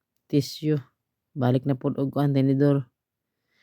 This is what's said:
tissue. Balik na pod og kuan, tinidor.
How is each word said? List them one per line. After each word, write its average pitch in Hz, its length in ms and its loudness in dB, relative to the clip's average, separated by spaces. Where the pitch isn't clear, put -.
tissue. 151 560 -2
Balik 127 240 2
na 135 160 -2
pod 135 240 -4
og 135 80 -4
kuan, 143 240 0
tinidor. 139 560 2